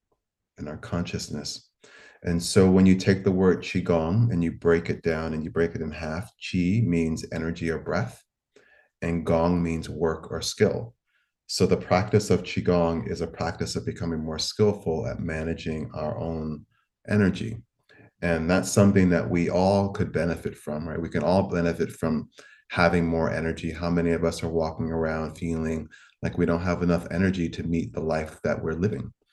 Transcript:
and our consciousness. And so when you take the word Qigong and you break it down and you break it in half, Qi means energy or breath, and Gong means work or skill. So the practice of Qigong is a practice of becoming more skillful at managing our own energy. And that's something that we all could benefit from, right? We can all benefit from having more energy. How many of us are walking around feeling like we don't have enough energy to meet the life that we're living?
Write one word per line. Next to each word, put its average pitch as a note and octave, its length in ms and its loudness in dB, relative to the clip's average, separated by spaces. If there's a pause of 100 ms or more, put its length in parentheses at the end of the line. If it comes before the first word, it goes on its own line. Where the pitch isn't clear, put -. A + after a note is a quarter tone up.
(580)
and D2+ 100 -10
our D2+ 100 -10
consciousness. - 880 -8 (560)
And E2+ 180 0
so F#2+ 280 6
when F#2+ 160 8
you F#2 100 8
take F#2+ 280 2
the G2 80 2
word F#2 300 4
Qigong F2 680 2
and E2+ 120 2
you E2 80 0
break E2+ 380 2
it - 140 -4
down D#2+ 300 -2
and D#2+ 100 -4
you D#2+ 60 -8
break E2+ 260 0
it D#2+ 60 -6
in D#2 100 -6
half, D#2+ 400 -8 (100)
Qi F#2 440 2
means E2 460 0
energy E2 380 -4
or D#2 100 -2
breath, D#2+ 440 -4 (800)
and E2+ 240 -2
Gong E2+ 360 2
means E2 280 -4
work D#2+ 420 -4
or E2 100 -6
skill. - 540 0 (500)
So - 200 0
the - 120 2
practice G2 520 2
of F2+ 140 2
Qigong F2 640 0
is E2+ 120 -4
a E2 60 -4
practice - 480 -6
of D#2+ 100 -6
becoming E2 340 -4
more D#2 200 -6
skillful G2 680 0
at - 120 -6
managing D#2+ 720 -6
our D2+ 240 -6
own D#2+ 480 -6 (420)
energy. G#2 540 0 (600)
And E2 280 0
that's F#2 220 2
something G2 380 6
that E2+ 200 2
we E2+ 200 2
all F#2+ 400 4
could F2+ 220 -4
benefit D#2+ 460 -2
from, D2+ 320 -8
right? E2+ 120 -6
We E2 80 -6
can D#2+ 140 -2
all F#2 200 4
benefit E2+ 480 0
from D#2 380 -2 (400)
having F2 360 4
more E2 260 0
energy. E2 400 -4
How E2+ 200 -4
many E2+ 200 2
of E2 140 0
us - 180 -2
are E2 60 -2
walking D#2+ 420 -2
around D#2+ 460 -4
feeling D#2+ 500 -4 (360)
like E2 140 -4
we F2 100 2
don't E2+ 140 0
have F2 200 0
enough F2 300 2
energy F2+ 380 0
to - 140 -10
meet E2 300 -2
the - 80 -6
life D#2 420 -4
that - 180 -2
we're D#2+ 120 -4
living? D#2+ 400 -4 (200)